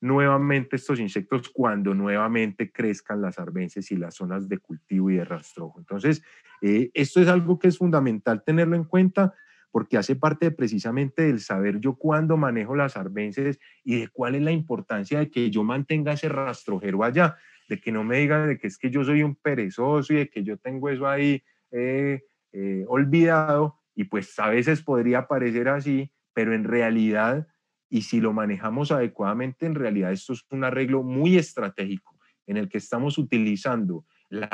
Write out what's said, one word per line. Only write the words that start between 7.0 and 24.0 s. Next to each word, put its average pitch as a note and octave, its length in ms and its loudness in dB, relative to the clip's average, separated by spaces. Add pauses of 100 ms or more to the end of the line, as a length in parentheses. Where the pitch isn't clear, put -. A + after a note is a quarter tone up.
es E3+ 60 6
algo F3+ 320 4
que F#3 80 4
es F3 100 4
fundamental B2+ 680 2
tenerlo E3 320 2
en E3+ 80 0
cuenta F#3 500 2 (380)
porque A2+ 260 0
hace G#2+ 180 0
parte D3+ 340 2
precisamente C3 760 -2
del C3+ 160 2
saber G2+ 400 -2
yo B2+ 160 -2
cuándo D#3 420 0
manejo B2 380 0
las C#3+ 220 -2
arbences G#2 640 -4 (240)
y A#2+ 160 -2
de A2+ 80 -6
cuál B2 280 -4
es C#3+ 60 -2
la D#3 100 2
importancia B2+ 680 -4
de D3+ 100 -2
que A#2+ 220 0
yo G#2+ 120 0
mantenga C#3 500 -2
ese D3 140 -4
rastrojero G#2+ 760 -4
allá, D3+ 340 2 (320)
de G#2 100 -4
que A#2 120 -6
no A2 120 -2
me A#2+ 140 0
digan D3+ 300 2
de C3+ 100 0
que - 100 -8
es - 120 -8
que C3 100 -4
yo C#3 140 0
soy D3 180 4
un D3 140 0
perezoso C3+ 800 0
y D3+ 40 4
de C#3+ 120 0
que G#2+ 140 -6
yo G2+ 140 -6
tengo C3 320 -8
eso C#3 180 -2
ahí, C#3 360 0 (280)
eh, C3+ 520 -2 (280)
eh, G2 360 -4
olvidado, D3+ 920 4 (140)
y G#3 120 -4